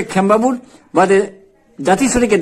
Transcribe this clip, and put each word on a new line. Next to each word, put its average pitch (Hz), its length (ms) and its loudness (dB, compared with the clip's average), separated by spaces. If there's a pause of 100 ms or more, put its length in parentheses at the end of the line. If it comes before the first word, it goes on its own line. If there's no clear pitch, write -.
(120)
খেমবাবুর 220 440 0 (420)
বাদে 190 220 2 (600)
জাতিশ্বরীকে 208 640 0